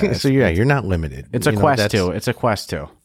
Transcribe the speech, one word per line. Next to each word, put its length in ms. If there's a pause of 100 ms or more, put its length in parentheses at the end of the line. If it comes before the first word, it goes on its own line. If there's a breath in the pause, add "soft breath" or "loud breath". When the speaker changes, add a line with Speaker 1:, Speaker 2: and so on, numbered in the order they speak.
Speaker 1:
it's, 160
Speaker 2:
So, 80
yeah, 180
Speaker 1:
it's, 100
Speaker 2:
you're 80
not 200
limited. 480
Speaker 1:
it's 140
a 20
Speaker 2:
You 80
know, 40
Speaker 1:
Quest 180
Speaker 2:
that's 140
Speaker 1:
two. 180
It's 180
a 40
Quest 360
two. 180 (180)